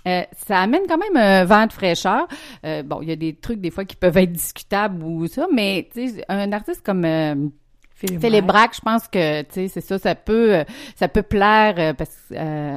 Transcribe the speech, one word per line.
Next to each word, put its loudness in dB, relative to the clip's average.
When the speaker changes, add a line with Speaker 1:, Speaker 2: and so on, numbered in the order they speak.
Speaker 1:
euh, 0
ça 0
amène 2
quand 0
même -2
un 6
vent 6
de -4
fraîcheur. 0
Euh, -6
bon, -8
il -10
y -2
a -6
des -6
trucs, -10
des -6
fois, -8
qui -16
peuvent 4
être 4
discutables -6
ou -6
ça, -4
mais, -2
tu -6
sais, -12
un -2
artiste -8
comme, -2
euh, 0
Speaker 2:
Philippe -8
Speaker 1:
Philippe 4
Speaker 2:
Braque. 4
Speaker 1:
Braque, -18
je -14
pense -2
que, 0
tu -12
sais, -6
c'est -10
ça, -6
ça -2
peut, 2
euh, 2
ça 0
peut 2
plaire, 4
euh, 0
parce, -8
euh, -6